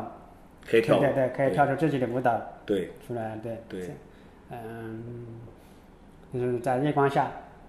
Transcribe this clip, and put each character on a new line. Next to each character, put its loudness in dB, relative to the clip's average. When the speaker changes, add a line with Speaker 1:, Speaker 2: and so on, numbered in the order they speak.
Speaker 1:
可 4
以 10
跳 6
舞。 4
Speaker 2:
对， 4
对， 2
对， -4
可 2
以 2
跳 6
出 0
自 2
己 0
的 0
舞 -2
蹈 2
Speaker 1:
对。 0
Speaker 2:
出 -10
来， -6
对。 -8
Speaker 1:
对。 -8
Speaker 2:
嗯， -10
就 -4
是 0
在 0
月 2
光 4
下， 0